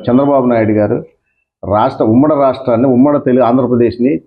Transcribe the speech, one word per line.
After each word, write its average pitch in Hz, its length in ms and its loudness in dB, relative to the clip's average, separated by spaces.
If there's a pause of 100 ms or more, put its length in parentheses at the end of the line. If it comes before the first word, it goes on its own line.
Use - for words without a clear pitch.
చంద్రబాబు 135 400 0
నాయుడు 113 340 0
గారు 104 180 -2 (640)
రాష్ట్ర, 107 420 -2
ఉమ్మడి 127 300 2
రాష్ట్రాన్ని, 127 540 0
ఉమ్మడి 135 300 2
తెలుగు 127 260 0
ఆంధ్రప్రదేశ్ని 120 640 0 (160)